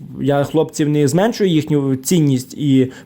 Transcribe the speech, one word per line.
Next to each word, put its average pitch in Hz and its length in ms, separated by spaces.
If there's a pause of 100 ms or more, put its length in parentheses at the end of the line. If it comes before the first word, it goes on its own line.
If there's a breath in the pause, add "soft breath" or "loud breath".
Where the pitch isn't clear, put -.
(200)
Я 143 240
хлопців 156 440
не 147 200
зменшую 190 420
їхню 143 460
цінність 135 580
і 131 380 (140 loud breath)